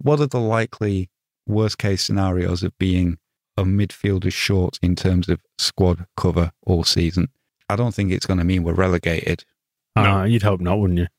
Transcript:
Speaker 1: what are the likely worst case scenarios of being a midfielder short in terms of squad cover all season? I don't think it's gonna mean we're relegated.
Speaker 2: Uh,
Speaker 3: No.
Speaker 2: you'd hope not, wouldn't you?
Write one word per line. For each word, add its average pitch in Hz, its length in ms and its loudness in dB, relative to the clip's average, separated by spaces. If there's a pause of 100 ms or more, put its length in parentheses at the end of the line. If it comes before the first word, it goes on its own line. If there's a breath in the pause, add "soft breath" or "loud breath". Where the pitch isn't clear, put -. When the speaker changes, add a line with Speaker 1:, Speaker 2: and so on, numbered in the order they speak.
Speaker 1:
what 147 200 2
are 147 60 2
the 131 120 -2
likely 107 680 -2 (380)
worst 107 320 0
case 98 240 -2
scenarios 90 600 -2
of 92 140 -6
being 90 400 0 (400)
a 98 60 -2
midfielder 95 680 -2
short - 500 -2
in 90 140 2
terms 90 340 0
of 85 120 0 (160)
squad 87 480 0 (100)
cover 85 360 0 (140)
all 87 180 2
season? 87 440 0 (420)
I 101 60 0
don't 117 180 -2
think 101 180 0
it's 95 140 -2
gonna 92 200 0
mean 92 180 2
we're 82 100 0
relegated. 87 680 0 (520)
Speaker 2:
Uh, 110 80 4
Speaker 3:
No. 98 200 2
Speaker 2:
you'd 110 200 2
hope 98 180 0
not, 90 180 0
wouldn't 90 200 2
you? 87 80 0 (120)